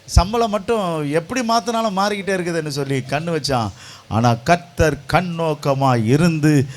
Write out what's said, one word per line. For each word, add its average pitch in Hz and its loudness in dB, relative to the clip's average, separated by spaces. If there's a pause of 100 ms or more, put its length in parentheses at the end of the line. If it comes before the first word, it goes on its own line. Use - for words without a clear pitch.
சம்பளம் 214 0
மட்டும் 190 -2
எப்படி 165 -2
மாத்தினாலும் 226 0
மாறிக்கிட்டே 196 0
இருக்குதுன்னு" 165 -2
சொல்லி 139 -2
கண்ணு 151 -4
வச்சான். 120 -2 (380)
ஆனா 117 2
கர்த்தர் 160 0 (100)
கண்ணோக்கமா 147 0
இருந்து 147 4 (100)